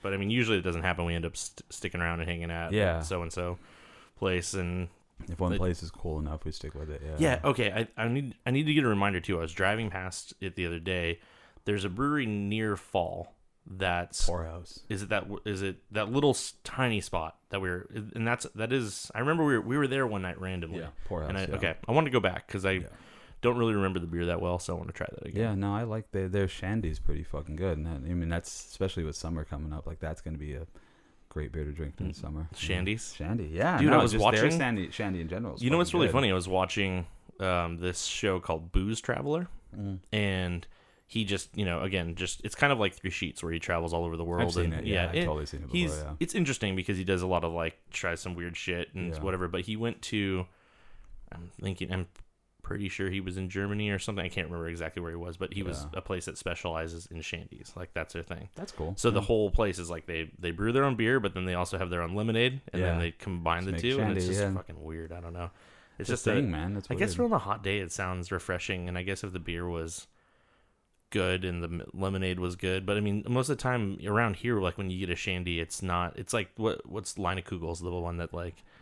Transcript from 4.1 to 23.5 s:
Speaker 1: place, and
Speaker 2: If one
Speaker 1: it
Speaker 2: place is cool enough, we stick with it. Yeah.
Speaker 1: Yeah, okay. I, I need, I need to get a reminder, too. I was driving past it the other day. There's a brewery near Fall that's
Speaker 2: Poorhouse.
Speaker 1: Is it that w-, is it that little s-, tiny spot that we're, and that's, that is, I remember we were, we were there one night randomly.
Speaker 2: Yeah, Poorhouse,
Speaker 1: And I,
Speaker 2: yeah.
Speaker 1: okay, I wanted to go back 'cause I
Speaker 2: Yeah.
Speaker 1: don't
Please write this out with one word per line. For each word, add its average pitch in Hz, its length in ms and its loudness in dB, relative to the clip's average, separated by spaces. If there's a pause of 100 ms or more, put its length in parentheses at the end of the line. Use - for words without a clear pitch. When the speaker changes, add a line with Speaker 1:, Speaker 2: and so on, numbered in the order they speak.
Speaker 1:
place, 92 380 2
and 90 340 0 (420)
Speaker 2:
If 85 100 -6
one 90 120 4
Speaker 1:
it 101 60 4
Speaker 2:
place 90 240 2
is 85 80 -8
cool 78 280 -4
enough, 76 280 -4
we 80 60 -2
stick - 220 -10
with 76 160 -8
it. 73 140 -8
Yeah. 78 140 -6
Speaker 1:
Yeah, 147 260 4
okay. 123 260 4 (260)
I, 110 80 -2
I 117 40 2
need, 127 260 0 (120)
I 123 40 2
need 139 160 4
to 151 80 4
get 147 100 6
a 120 40 6
reminder, 101 320 4
too. 87 180 2
I 82 40 0
was 82 100 -2
driving 104 380 2
past 92 500 -8
it 92 160 -6
the 90 100 0
other 85 140 -2
day. 85 400 0 (460)
There's 104 180 2
a 98 60 -2
brewery 139 360 0
near 104 500 0
Fall 87 580 -2 (340)
that's 90 580 2
Speaker 2:
Poorhouse. 82 640 -2
Speaker 1:
Is 104 140 -2
it 95 80 -8
that 98 180 2
w-, 101 160 -8
is 98 160 -2
it 95 160 -2 (140)
that 104 200 -2
little 139 200 6
s-, - 240 0 (100)
tiny 117 380 2
spot 80 340 -4 (140)
that 98 100 -2
we're, 90 260 -2 (280)
and 113 120 0
that's, 123 180 0 (100)
that 113 180 -2
is, 117 420 -2
I 107 40 -2
remember 156 260 4
we 139 100 6
were, 113 60 6
we 127 160 0
were 143 120 4
there 135 180 2
one 104 160 -2
night 90 180 -4
randomly. 90 380 -4
Speaker 2:
Yeah, 80 100 -6 (180)
Poorhouse, 80 240 -2
Speaker 1:
And 98 60 -2
I, 98 100 0
Speaker 2:
yeah. - 100 -2
Speaker 1:
okay, 87 180 2 (120)
I 113 60 2
wanted 156 140 6
to 127 60 2
go 123 80 6
back 92 260 2
'cause 95 180 -4
I 95 80 4
Speaker 2:
Yeah. 92 140 0 (540)
Speaker 1:
don't 120 180 4